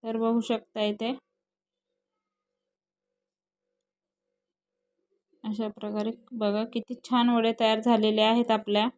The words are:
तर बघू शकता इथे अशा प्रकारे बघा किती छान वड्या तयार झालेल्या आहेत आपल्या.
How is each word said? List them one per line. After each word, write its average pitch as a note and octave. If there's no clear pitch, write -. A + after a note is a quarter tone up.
तर A3+
बघू A3+
शकता A3+
इथे G#3
अशा G#3+
प्रकारे G#3
बघा G#3
किती A#3+
छान A#3+
वड्या A#3
तयार A3
झालेल्या G#3+
आहेत A#3
आपल्या. G#3+